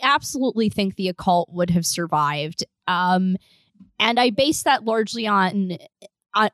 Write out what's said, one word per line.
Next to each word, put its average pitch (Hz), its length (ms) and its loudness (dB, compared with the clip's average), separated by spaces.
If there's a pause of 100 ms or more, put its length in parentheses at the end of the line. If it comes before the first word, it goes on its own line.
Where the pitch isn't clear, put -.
absolutely 262 680 0
think 196 260 -2
the 185 120 -4
occult 175 440 0
would 175 200 0
have 170 140 2
survived. 151 760 -2 (240)
Um, 185 500 2 (600)
and 233 200 2
I 254 100 4
base 269 340 0
that 277 200 2
largely 220 420 -2
on, 196 520 0 (580)
on, 214 180 2